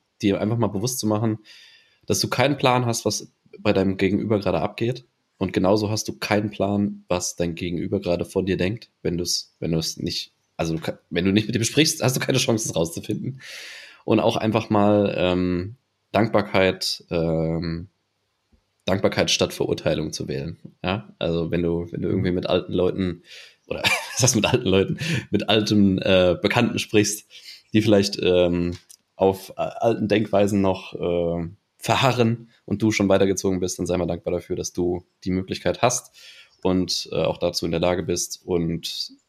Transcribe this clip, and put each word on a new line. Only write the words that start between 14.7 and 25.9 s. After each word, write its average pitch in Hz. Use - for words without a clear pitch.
mal, 104
ähm, 90
Dankbarkeit, 101
ähm, 82
Dankbarkeit 95
statt -
Verurteilung 80
zu -
wählen. 69
Ja? 95
Also 85
wenn 87
du, 85
wenn -
du 110
irgendwie 95
mit 90
alten -
Leuten, 90
oder -
<laughs> -
was -
heißt 123
mit 101
alten -
Leuten, 95
mit 104
alten, 104